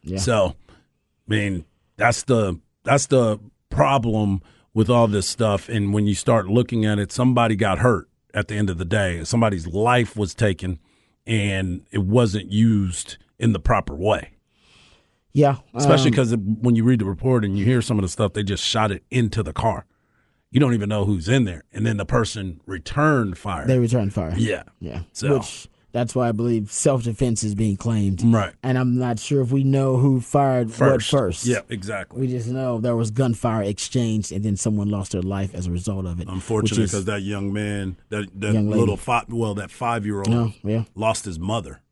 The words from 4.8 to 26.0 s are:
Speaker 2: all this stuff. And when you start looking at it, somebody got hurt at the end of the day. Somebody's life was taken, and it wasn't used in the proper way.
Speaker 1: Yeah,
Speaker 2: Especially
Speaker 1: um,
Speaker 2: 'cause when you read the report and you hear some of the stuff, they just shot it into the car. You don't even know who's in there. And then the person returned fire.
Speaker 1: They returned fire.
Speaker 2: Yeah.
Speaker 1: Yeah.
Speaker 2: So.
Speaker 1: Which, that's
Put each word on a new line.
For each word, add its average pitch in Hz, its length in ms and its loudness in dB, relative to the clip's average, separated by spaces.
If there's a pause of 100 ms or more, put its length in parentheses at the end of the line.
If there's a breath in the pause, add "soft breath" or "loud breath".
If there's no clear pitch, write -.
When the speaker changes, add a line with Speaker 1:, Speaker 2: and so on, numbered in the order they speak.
Speaker 2:
all 120 180 6
this 101 200 0
stuff. 104 420 -2
And 101 240 0
when 104 120 2
you 101 100 2
start 110 320 0
looking 113 380 2
at 104 140 0
it, 98 120 -4
somebody 120 440 2
got 95 240 0
hurt 120 300 2 (240)
at 90 160 -2
the 104 60 -6
end 104 140 0
of 87 80 -4
the 87 80 -6
day. 87 380 -2
Somebody's 101 440 0
life 113 480 0
was 104 180 -2
taken, 92 460 -2 (460)
and 98 640 -2
it 101 120 -2
wasn't 104 480 0
used 104 680 0 (200)
in 113 160 2
the 90 60 -2
proper - 360 0
way. 95 340 0 (1040 soft breath)
Speaker 1:
Yeah, 139 240 4 (160)
Speaker 2:
Especially 147 380 4
Speaker 1:
um, 107 40 2
Speaker 2:
'cause 120 200 2
when 110 400 2
you 113 80 2
read 123 160 4
the 104 60 0
report 113 400 0
and 98 120 -2
you 98 60 0
hear 123 180 4
some 110 160 0
of 104 60 2
the 87 60 -2
stuff, 101 240 -2
they 104 100 -4
just 98 200 -4
shot 107 280 0
it 87 180 -8
into 117 320 0
the 80 120 -6
car. - 320 -2 (680)
You 123 80 4
don't 131 140 6
even 104 160 0
know 104 160 0
who's 95 240 0
in 127 160 4
there. 87 260 -8
And 107 140 -4
then 113 100 0
the 101 100 -4
person 101 600 -2
returned 113 720 0
fire. 87 280 -8
Speaker 1:
They 127 140 4
returned 117 340 0
fire. 85 220 -4
Speaker 2:
Yeah. 107 280 -2 (180)
Speaker 1:
Yeah. 87 220 -10 (100)
Speaker 2:
So. 139 240 0
Speaker 1:
Which, - 320 -8 (240)
that's 120 220 -2